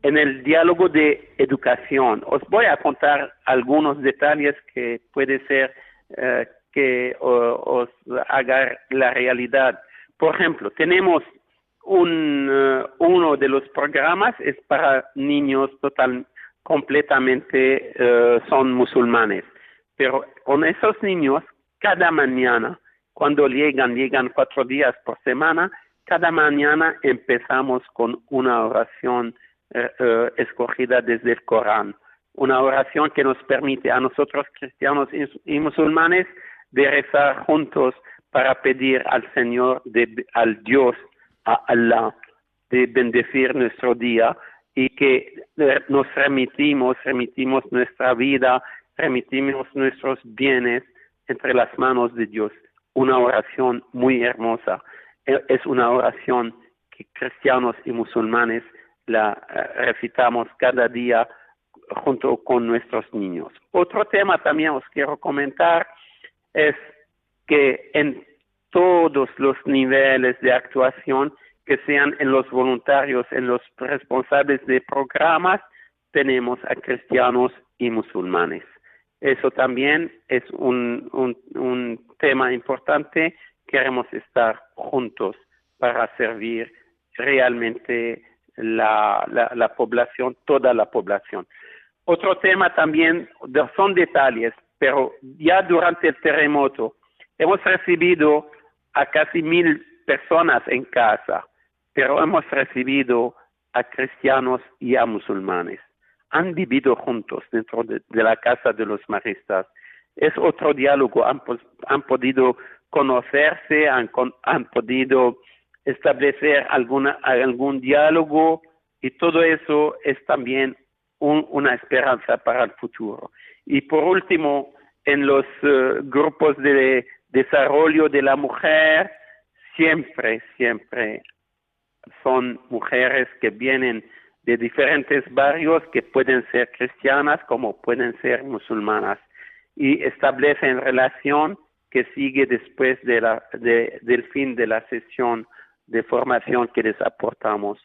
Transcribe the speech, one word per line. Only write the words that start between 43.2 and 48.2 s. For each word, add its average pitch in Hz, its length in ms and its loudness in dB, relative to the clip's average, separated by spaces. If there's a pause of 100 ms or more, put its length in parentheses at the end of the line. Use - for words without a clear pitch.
nuestro 123 400 0
día 117 420 0 (380)
y 131 160 0
que, - 520 0 (140)
eh, 135 320 2
nos 139 260 2
remitimos, 139 880 0
remitimos 131 680 -4
nuestra 123 400 0
vida, 127 500 2 (340)